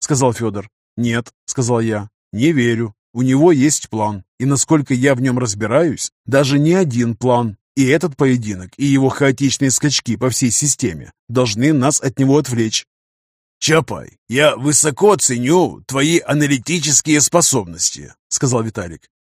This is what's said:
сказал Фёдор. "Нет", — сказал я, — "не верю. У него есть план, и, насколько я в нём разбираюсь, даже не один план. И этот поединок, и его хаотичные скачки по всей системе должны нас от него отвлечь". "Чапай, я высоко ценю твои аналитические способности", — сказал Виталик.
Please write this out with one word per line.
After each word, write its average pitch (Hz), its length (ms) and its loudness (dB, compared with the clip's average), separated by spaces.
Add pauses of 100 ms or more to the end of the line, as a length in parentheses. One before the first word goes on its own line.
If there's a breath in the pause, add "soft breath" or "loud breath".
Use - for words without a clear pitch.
сказал 131 320 0
Фёдор. 104 380 -6 (260)
"Нет", — 117 360 -4 (140)
сказал 120 340 -2
я, — 107 280 -4 (240)
"не 131 200 2
верю. 117 420 0 (180)
У 120 100 -4
него 135 300 4
есть 147 380 0
план, 107 340 -4 (140)
и, 131 80 -4
насколько 139 480 0
я 131 200 2
в 123 60 -4
нём 127 180 0
разбираюсь, 117 720 -2 (140)
даже 139 340 2
не 151 140 2
один 123 420 0
план. 117 420 0 (180)
И 135 120 2
этот 156 300 0
поединок, 107 600 -2
и 131 80 -4
его 135 240 2
хаотичные 139 640 0
скачки 131 460 -2
по 127 120 -2
всей 120 220 0
системе 110 640 -4 (160)
должны 123 440 0
нас 143 280 2
от - 180 -4
него 139 200 4
отвлечь". 117 480 -2 (720)
"Чапай, 147 600 -2 (100)
я 131 280 2
высоко 151 600 2
ценю 127 680 0
твои 147 320 0
аналитические 147 1000 0
способности", — 87 960 -2 (140)
сказал 120 340 -2
Виталик. 90 460 -10 (120)